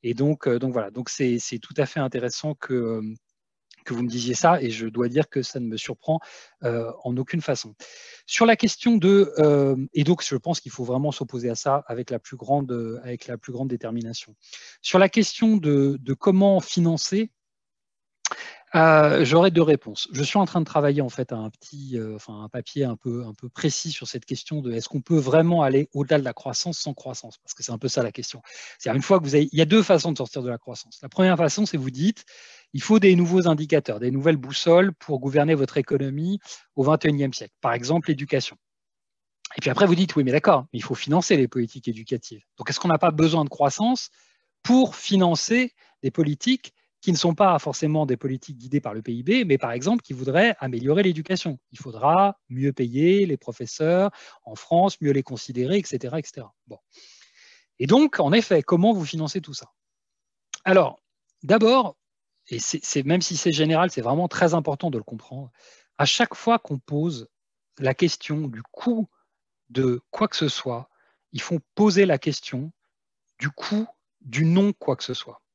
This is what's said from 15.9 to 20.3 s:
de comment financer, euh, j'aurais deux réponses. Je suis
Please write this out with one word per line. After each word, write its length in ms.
de 120
comment 460
financer, 720
euh, 500
j'aurais 240
deux 140
réponses. 480
Je 120
suis 140